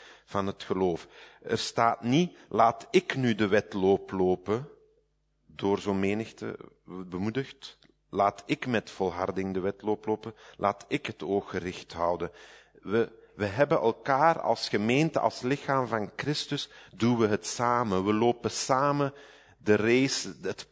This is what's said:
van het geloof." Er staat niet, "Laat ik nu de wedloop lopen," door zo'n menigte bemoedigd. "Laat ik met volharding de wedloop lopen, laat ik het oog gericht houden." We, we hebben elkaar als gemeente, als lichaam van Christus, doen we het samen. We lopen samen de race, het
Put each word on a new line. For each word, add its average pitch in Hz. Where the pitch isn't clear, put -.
van 98
het -
geloof." 92
Er -
staat -
niet, 147
"Laat 113
ik -
nu 123
de 104
wedloop 98
lopen," 95
door 98
zo'n 98
menigte 107
bemoedigd. 92
"Laat 101
ik -
met 113
volharding 95
de 92
wedloop 104
lopen, 107
laat -
ik 147
het -
oog 98
gericht 90
houden." 85
We, 104
we 104
hebben 143
elkaar 139
als -
gemeente, 123
als -
lichaam 135
van 107
Christus, -
doen 120
we 113
het 104
samen. 120
We 107
lopen 113
samen 143
de 104
race, 117
het 95